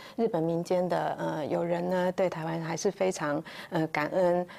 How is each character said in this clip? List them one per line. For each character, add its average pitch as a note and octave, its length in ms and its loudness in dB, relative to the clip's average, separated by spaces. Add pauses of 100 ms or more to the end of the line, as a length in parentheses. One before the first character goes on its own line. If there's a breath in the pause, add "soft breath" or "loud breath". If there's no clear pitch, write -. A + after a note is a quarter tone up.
(160 loud breath)
日 A3+ 120 2
本 E3 140 0
民 E3 220 2
间 F3+ 260 0
的， D#3 300 0
呃， D#3+ 260 -2
友 E3+ 180 0
人 E3+ 240 0
呢， F3+ 260 2
对 F#3+ 140 2
台 D#3+ 180 -4
湾 E3 160 -4
还 D#3+ 140 -4
是 G3 140 0
非 F#3 220 2
常， D3+ 320 -2 (260 loud breath)
呃， D#3+ 200 0
感 D3+ 180 0
恩， F3+ 400 4 (120)